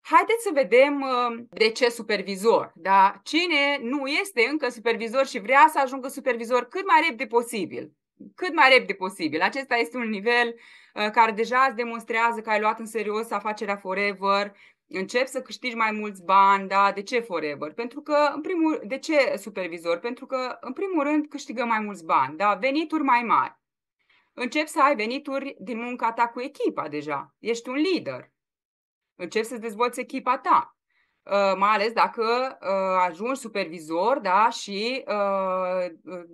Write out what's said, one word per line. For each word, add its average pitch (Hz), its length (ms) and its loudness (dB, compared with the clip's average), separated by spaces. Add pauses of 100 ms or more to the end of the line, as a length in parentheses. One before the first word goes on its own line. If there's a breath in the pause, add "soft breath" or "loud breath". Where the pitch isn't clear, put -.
Haideți 392 420 4
să 403 100 -4
vedem, 277 480 4
uh, 247 360 -2 (140)
de 220 200 2
ce 240 180 0
supervizor, 208 840 0
da? 190 480 4
Cine 294 600 2
nu 262 240 -4
este 302 440 0
încă 294 180 -2
supervizor 233 580 0
și 254 120 -6
vrea 262 340 6
să 320 60 -2
ajungă 269 300 -2
supervizor 247 560 -2
cât 381 220 -8
mai 339 220 6
repede 247 180 -6
posibil? 214 680 -4 (420)
Cât 349 200 -6
mai 277 180 6
repede 196 220 4
posibil. 180 460 -4
Acesta 247 360 -2
este 247 200 -2
un 233 120 -4
nivel, 233 460 0 (400 loud breath)
uh, 214 160 -2
care 226 200 6
deja 226 360 2
îți 240 100 -2
demonstrează 226 640 -2
că 220 100 -8
ai 214 100 2
luat 220 180 0
în 226 80 -12
serios 214 440 -4
afacerea 208 460 -4
Forever, 196 760 -2 (360 soft breath)
începi 226 400 -2
să 262 140 -8
câștigi 226 340 -10
mai 226 140 2
mulți 208 340 -8
bani, 196 440 6
da? 196 260 4
De 196 80 -8
ce 240 180 -2
Forever? 151 520 -6
Pentru 285 280 -10
că, 294 340 2
în 285 60 -8
primul, 320 440 0
de 233 140 -6
ce 269 380 2
supervizor? 175 600 -4
Pentru 247 280 -8
că, 254 340 -6
în 254 120 -12
primul 370 300 -2
rând, 294 260 0
câștigă 254 360 -6
mai 226 160 0
mulți 202 240 -8
bani, 156 320 0
da? 202 180 2
Venituri 302 480 -2
mai 247 200 4
mari. 160 360 0 (800)
Începi 302 300 -2
să 311 140 2
ai 285 120 6
venituri 269 640 -6
din 220 200 -8
munca 240 340 -4
ta 233 160 0
cu 233 120 -10
echipa 294 480 -4
deja. 147 500 -8
Ești 233 300 -6
un 254 60 -6
lider. 240 560 -2 (840)
Începi 196 320 -4
să-ți 226 140 -10
dezvolți 233 400 -4
echipa 247 380 -4
ta. - 380 0 (460)
Uh, 196 360 2
mai 196 120 2
ales 214 220 2
dacă, 233 680 0
uh, 185 480 0
ajungi 220 320 -6
supervizor, 180 800 -2
da? 208 320 2
Și, 220 560 -6
uh, 185 840 -2 (140)
uh, 180 160 -12 (140)